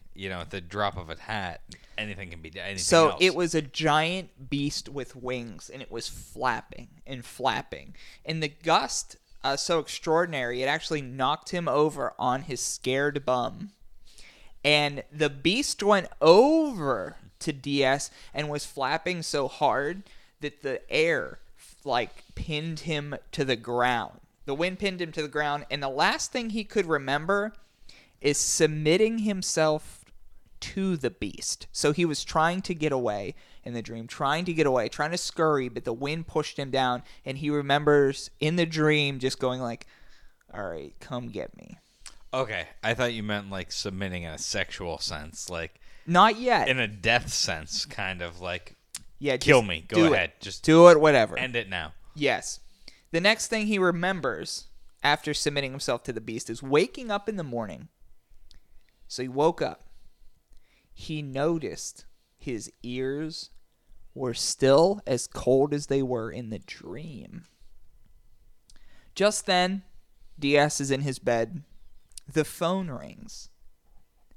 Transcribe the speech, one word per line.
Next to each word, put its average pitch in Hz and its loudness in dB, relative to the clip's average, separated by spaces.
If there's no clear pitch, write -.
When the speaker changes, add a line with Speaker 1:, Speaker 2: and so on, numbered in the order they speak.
Speaker 1:
you 95 -10
know, 92 -6
at 82 -10
the 98 -6
drop 92 -2
of 85 -10
a 82 -10
hat, 98 -8
anything 101 -10
can 85 -14
be 80 -14
anything 95 -8
Speaker 2:
So 160 6
Speaker 1:
else. 85 0
Speaker 2:
it 185 4
was 170 -2
a 160 0
giant 156 -2
beast 143 -4
with 139 -10
wings, 123 -8
and 135 -14
it - -16
was 113 -8
flapping - -6
and 127 -12
flapping. 101 -4
And 160 -4
the 151 -2
gust, 156 0
uh, 139 0
so 165 0
extraordinary, 151 -2
it 131 2
actually 151 -2
knocked 131 -2
him 175 -2
over 143 2
on 127 0
his 131 -8
scared 139 -2
bum. 123 -2
And 147 2
the 151 0
beast 135 0
went 202 4
over 185 6
to 160 -4
D 139 0
S 135 2
and 151 -4
was 147 -4
flapping 160 -2
so 139 0
hard 147 0
that 147 -8
the 135 -4
air, 143 0
like, 120 -2
pinned 156 -6
him 147 -4
to 151 -2
the 131 2
ground. 120 -2
The 143 -4
wind 185 -2
pinned 190 -4
him 160 -6
to 160 -4
the 151 -4
ground, 147 -2
and 143 -4
the 139 -4
last 175 0
thing 233 -4
he 214 -4
could 202 0
remember 160 0
is 143 2
submitting 165 4
himself 175 0
to 190 -2
the 131 -2
beast. - -8
So - 2
he 175 2
was 156 -2
trying 170 0
to 185 -6
get 151 -2
away 107 -2
in 123 -10
the 117 -4
dream, 113 -10
trying 151 -2
to 175 -2
get 156 4
away, 127 2
trying 147 -4
to 175 -4
scurry, 151 0
but 120 -8
the 123 -2
wind 143 -4
pushed - -4
him 139 -6
down, 127 0
and 135 -6
he 147 -2
remembers 143 4
in 160 2
the 175 4
dream 151 2
just 127 -2
going 127 -2
like, 117 -6
"All 101 -8
right, 78 -10
come 123 -8
get 92 -8
me." 50 -20
Speaker 1:
Okay, 107 -4
I 113 2
thought 120 0
you 110 -6
meant, 104 -4
like, 95 -8
submitting 92 -6
in 82 -10
a 76 -12
sexual 87 -4
sense, 76 -8
like, 82 -8
Speaker 2:
Not 196 6
yet. 226 2
Speaker 1:
in 131 2
a 120 0
death 107 2
sense, - -4
kind 95 -6
of 85 -10
like, 90 -8
Speaker 2:
Yeah, 139 0
Speaker 1:
"Kill 127 8
Speaker 2:
just 107 -4
Speaker 1:
me. 82 -4
Go - 0
Speaker 2:
do 165 8
it. 156 6
Speaker 1:
ahead. 92 2
Just - -10
Speaker 2:
Do 165 12
it, 160 12
whatever. 143 6
Speaker 1:
end 127 -4
it 110 -4
now." 85 -2
Speaker 2:
Yes. 135 -2
The 165 2
next 214 2
thing 220 -2
he 214 2
remembers 170 0
after 147 2
submitting 143 -2
himself 127 -2
to - -8
the 113 -4
beast - -8
is 117 -8
waking 190 2
up 202 -4
in 214 -6
the 185 -6
morning. 117 -8
So - -8
he 131 -4
woke 147 2
up. 127 -4
He - -8
noticed 139 -4
his 117 -8
ears 131 -6
were 127 -4
still 160 4
as 123 -2
cold 135 2
as 143 -4
they 139 2
were 123 -2
in 110 -10
the 107 -6
dream. 143 -14
Just 208 2
then, 185 2
D 143 4
S 147 4
is 139 -2
in 135 2
his 139 -4
bed. 117 -2
The 156 2
phone 180 -2
rings. - -14